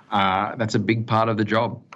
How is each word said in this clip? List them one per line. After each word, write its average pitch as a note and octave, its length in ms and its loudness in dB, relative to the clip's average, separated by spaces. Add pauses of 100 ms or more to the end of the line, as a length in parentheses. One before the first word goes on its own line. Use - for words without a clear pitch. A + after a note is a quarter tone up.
(120)
uh, G2 420 2
that's A2+ 220 -2
a - 20 2
big A2+ 260 0
part A2+ 240 2
of A2 80 0
the G#2+ 80 0
job. A2 380 -2 (140)